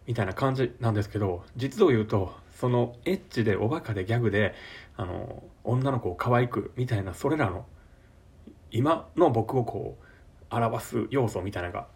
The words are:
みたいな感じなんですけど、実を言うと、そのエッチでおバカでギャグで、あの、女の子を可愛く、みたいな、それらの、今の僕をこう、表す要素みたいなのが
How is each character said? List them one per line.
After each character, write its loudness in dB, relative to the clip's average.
み -4
た 0
い -2
な -4
感 0
じ 0
な 0
ん 2
で 0
す -4
け -4
ど、 -2
実 0
を 10
言 6
う 0
と、 0
そ 0
の 2
エ 0
ッ -4
チ 0
で 2
お 0
バ -2
カ -6
で -4
ギ 0
ャ 2
グ 2
で、 2
あ -6
の、 -8
女 2
の 0
子 -2
を -4
可 2
愛 4
く、 -4
み 0
た 0
い 0
な、 -6
そ -2
れ 2
ら 2
の、 -6
今 2
の 6
僕 0
を 2
こ -6
う、 -16
表 0
す -2
要 2
素 -4
み -4
た -6
い -4
な -4
の -8
が -8